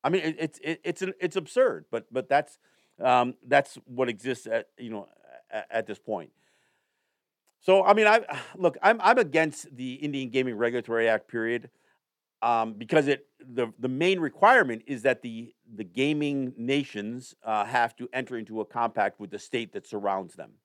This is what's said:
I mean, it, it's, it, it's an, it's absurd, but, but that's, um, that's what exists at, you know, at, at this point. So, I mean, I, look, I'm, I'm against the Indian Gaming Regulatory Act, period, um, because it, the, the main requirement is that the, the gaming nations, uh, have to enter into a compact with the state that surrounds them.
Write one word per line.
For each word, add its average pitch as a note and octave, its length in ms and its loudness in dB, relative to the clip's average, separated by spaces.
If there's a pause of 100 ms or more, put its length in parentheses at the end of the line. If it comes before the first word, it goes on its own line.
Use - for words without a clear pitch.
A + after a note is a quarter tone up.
I C3+ 60 -2
mean, F3 140 0
it, D#3 160 -4
it's, D#3 240 -6
it, D#3+ 220 -6
it's F3 180 -6
an, F#3+ 180 -6
it's F3+ 160 -4
absurd, F#3 540 -2
but, A2+ 220 -6
but B2+ 160 -6
that's, D3 300 0 (420)
um, B2 340 2 (120)
that's C#3 300 2 (100)
what B2+ 220 -2
exists A#2+ 380 -6
at, A2 220 -4 (100)
you A#2+ 120 -12
know, G#2 180 -10 (420)
at, G#2+ 200 -8
at A2+ 160 -4
this G#2+ 120 -12
point. G2 320 -10 (1300)
So, F#3+ 220 6
I G3 120 6
mean, G#3+ 120 4
I, A3 140 6 (340)
look, F3+ 260 0
I'm, A3 220 4
I'm A#3 160 6
against D#3+ 560 -2
the B2+ 200 -10
Indian C#3 360 -6
Gaming B2+ 260 -2
Regulatory A#2 520 0
Act, A2 180 0
period, A#2 440 -4 (720)
um, A2+ 320 0
because C3+ 340 2
it, C#3 180 -2 (140)
the, A#2+ 400 -4
the B2 80 -2
main E3+ 320 0
requirement D#3+ 680 4
is B2+ 160 -6
that B2+ 200 2
the, A#2 320 -12 (200)
the G#2+ 80 -10
gaming C#3 760 -2
nations, B2 840 -6
uh, G#2+ 220 0
have A#2 320 0
to B2 160 -12
enter B2+ 240 -6
into A2 240 -8
a G2+ 40 -4
compact A2+ 540 -2
with G2+ 120 -12
the G2+ 80 -12
state A#2 340 -8
that G2 140 -12
surrounds G2 480 -6
them. D#2 180 -18 (120)